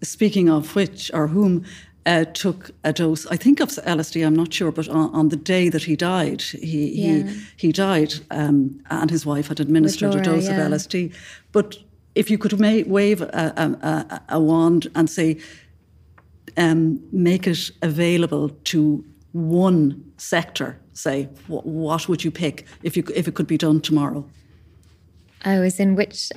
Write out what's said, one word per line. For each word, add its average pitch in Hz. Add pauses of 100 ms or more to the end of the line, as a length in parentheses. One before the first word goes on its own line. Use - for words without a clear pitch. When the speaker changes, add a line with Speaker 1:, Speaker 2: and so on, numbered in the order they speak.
Speaker 1:
speaking 196
of 151
which, -
or 156
whom, 180 (400)
uh, 170 (100)
took - (140)
a 156
dose, 160
I -
think 269
of -
L 165
S 160
D, 165
I'm 156
not 165
sure, 165
but 156
on, 156
on 156
the 156
day 180
that 151
he 156
died, 170
he, 147
Speaker 2:
Yeah. 165
Speaker 1:
he, -
he 156
died, 185 (180)
um, 143
and 156
his 160
wife 147
had 156
administered 160
Speaker 2:
With 190
Laura, 165
Speaker 1:
a -
dose 190
Speaker 2:
yeah. 196
Speaker 1:
of 190
L 151
S -
D. 180 (400)
But 208 (380)
if 220
you 214
could 208
ma-, 214
wave 202
a, - (280)
a, 156
a, 156
a 160
wand 165
and 165
say, 160 (1200)
um, 160 (120)
make 185
it 170 (140)
available 170 (160)
to 151 (280)
one 170 (140)
sector, 139 (140)
say, 139 (180)
wh-, 156
what 160
would 175
you 160
pick - (160)
if -
you, 170 (100)
if 180
it 170
could 156
be 160
done 156
tomorrow? 147 (1200)
Speaker 2:
Oh, 196
as 185
in 196
which, -